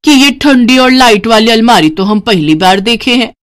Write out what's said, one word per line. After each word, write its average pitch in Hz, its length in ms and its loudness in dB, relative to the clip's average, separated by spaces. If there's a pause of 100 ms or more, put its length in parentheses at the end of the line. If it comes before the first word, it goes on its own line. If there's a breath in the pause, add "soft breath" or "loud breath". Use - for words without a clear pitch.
कि 302 60 2
ये 277 200 2
ठंडी 254 480 0
और 254 120 2
लाइट 240 360 0
वाली 226 240 2
अलमारी 226 400 2
तो 190 140 -4
हम 208 160 -2
पहली 160 340 -2
बार 190 260 0
देखे 233 340 -4
हैं।" 240 180 -4 (120)